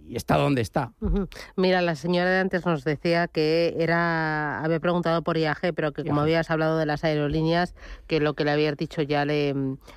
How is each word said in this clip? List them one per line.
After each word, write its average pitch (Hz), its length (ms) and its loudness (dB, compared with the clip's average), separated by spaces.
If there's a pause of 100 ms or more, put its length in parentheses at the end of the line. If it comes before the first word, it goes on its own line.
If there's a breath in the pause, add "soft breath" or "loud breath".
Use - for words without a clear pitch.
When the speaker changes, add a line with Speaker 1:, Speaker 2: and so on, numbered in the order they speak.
Speaker 1:
y 120 100 -10
está 156 200 0
donde 143 240 4
está. 117 400 -2
Speaker 2:
Ujú. 190 260 0 (300 loud breath)
Mira, 185 240 2
la 170 140 0
señora 175 340 0
de 185 120 2
antes 185 260 -2
nos 156 180 0
decía 170 440 0
que 160 500 2
era, 160 840 0
había 160 180 0
preguntado 170 420 0
por 165 160 -2
I 160 80 0
A 151 80 0
G, 175 180 -2
pero 156 200 -4
que 147 120 -8
como 147 120 -2
Speaker 1:
I - 20 2
A - 20 2
G. 147 40 0
Speaker 2:
habías 160 260 0
hablado 160 260 0
de 160 80 0
las 151 200 -4
aerolíneas, 160 720 0 (320 loud breath)
que 156 140 0
lo 147 140 2
que 151 100 -2
le 147 60 2
habías 151 260 2
dicho 165 240 -6
ya 143 240 0
le, 147 300 0 (420 loud breath)